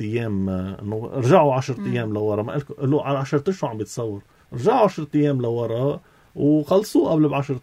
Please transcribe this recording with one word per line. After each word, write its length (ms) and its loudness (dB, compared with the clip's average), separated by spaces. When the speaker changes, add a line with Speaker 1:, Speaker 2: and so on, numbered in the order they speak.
Speaker 1:
أيام، 480 -2
آه، 320 -4
إنه 320 -6
رجعوا 400 4
عشرة 260 -4
Speaker 2:
مم. 140 -4
Speaker 1:
أيام 200 -4
لورا. 300 0
ما 80 -6
قالكوا، 240 -6
قالوا 280 0
على 140 -2
عشرة 320 -2
أشهر 200 -2
عم 80 -8
بتصور. 440 -6
رجعوا 260 2
عشرة 360 2
أيام 260 2
لورا 580 -2
وخلصوه 760 2
قبل 180 4
بعشرة 340 -4